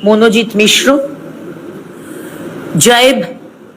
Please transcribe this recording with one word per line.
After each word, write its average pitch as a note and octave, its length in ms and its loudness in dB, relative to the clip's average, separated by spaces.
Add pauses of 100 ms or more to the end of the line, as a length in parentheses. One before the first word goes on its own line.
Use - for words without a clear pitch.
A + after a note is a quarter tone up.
মনোজিৎ G#3+ 520 4
মিশ্র, G#3+ 420 4 (1800)
জয়েব A#3+ 440 4 (540)